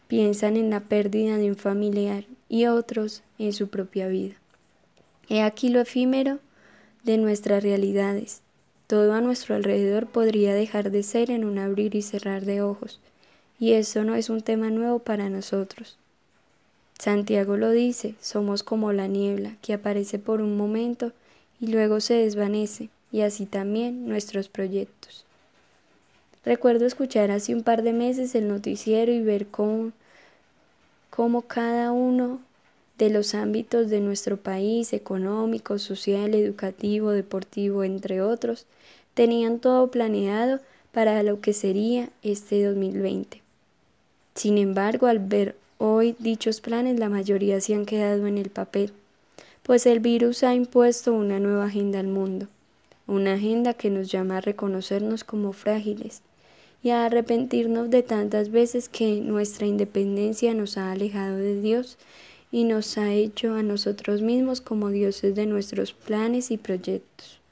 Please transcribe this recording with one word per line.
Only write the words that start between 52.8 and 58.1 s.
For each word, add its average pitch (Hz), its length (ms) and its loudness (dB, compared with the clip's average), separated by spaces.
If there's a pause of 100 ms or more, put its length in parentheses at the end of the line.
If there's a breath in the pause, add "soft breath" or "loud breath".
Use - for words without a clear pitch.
una 196 260 2
agenda 226 400 0
que 226 160 -2
nos 190 220 -2
llama 185 260 -2
a 185 40 -4
reconocernos 202 840 -2
como 202 300 -4
frágiles 214 680 -4 (600 soft breath)
y 240 100 0
a 233 140 2
arrepentirnos 233 840 0
de 247 140 4
tantas 208 480 0